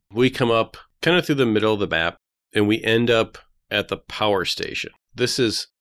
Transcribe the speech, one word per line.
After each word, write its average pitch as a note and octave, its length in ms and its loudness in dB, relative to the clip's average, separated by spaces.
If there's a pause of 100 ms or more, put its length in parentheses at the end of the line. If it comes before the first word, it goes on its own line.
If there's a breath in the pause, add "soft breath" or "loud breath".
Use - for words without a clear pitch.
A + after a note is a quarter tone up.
(120)
we B2 180 2
come B2 220 -2
up A2+ 240 0 (260)
kinda E3+ 200 2
through D#3 140 -2
the C3+ 100 2
middle A2 280 2
of G2+ 60 0
the G2 80 -2
map, E2 300 -2 (360)
and G#2 140 2
we G#2+ 160 0
end A#2 260 2
up A2+ 280 0 (340)
at G2+ 160 -2
the G2 80 -6
power G2+ 480 -2
station. - 480 -6 (240)
This A#2+ 240 -2
is A2 280 -2 (140)